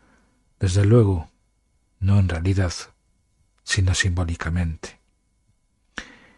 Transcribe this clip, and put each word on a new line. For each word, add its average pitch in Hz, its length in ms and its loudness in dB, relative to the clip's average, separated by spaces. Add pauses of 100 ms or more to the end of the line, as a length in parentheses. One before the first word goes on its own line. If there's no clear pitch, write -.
(600)
Desde 98 260 0
luego, 101 440 4 (680)
no 101 200 2
en 92 100 2
realidad, 90 440 -2 (920)
sino 92 300 0
simbólicamente. 85 1040 -4 (1400)